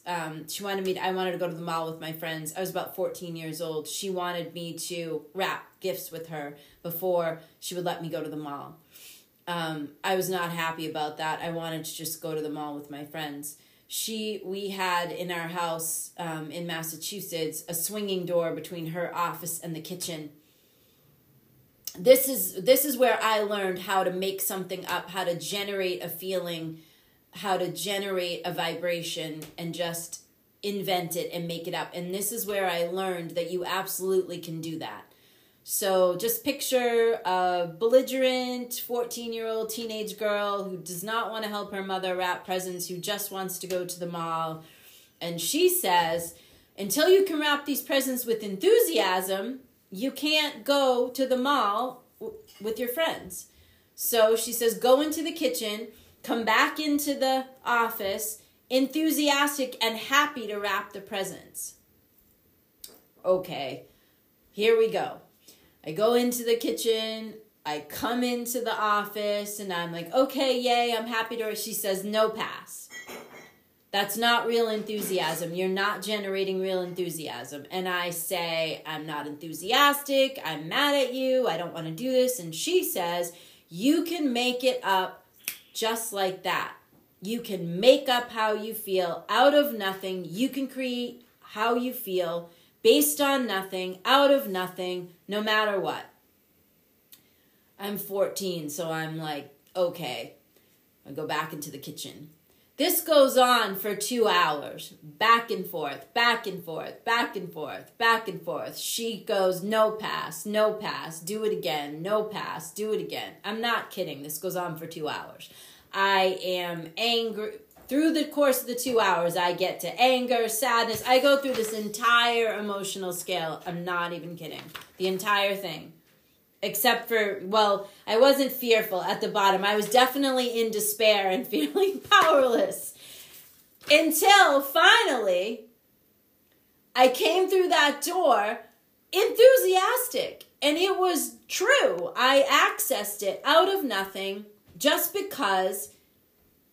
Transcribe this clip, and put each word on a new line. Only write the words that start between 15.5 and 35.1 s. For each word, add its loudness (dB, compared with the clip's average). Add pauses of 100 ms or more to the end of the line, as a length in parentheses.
um, -6
in -8
Massachusetts, -6
a -6
swinging -4
door 0
between -8
her -6
office -4
and -8
the -10
kitchen. -8 (1700)
This 8
is, -4
this 6
is -2
where 4
I 2
learned -2
how 0
to 0
make -4
something -6
up, -4
how -6
to -2
generate -4
a -6
feeling -6 (520)
how -2
to -2
generate -4
a -4
vibration -6 (160)
and -6
just -6 (420)
invent -2
it -4
and -6
make -8
it -6
up. -6
And -8
this -4
is -6
where 0
I 0
learned -4
that -4
you -4
absolutely -2
can -8
do -8
that. -12 (580)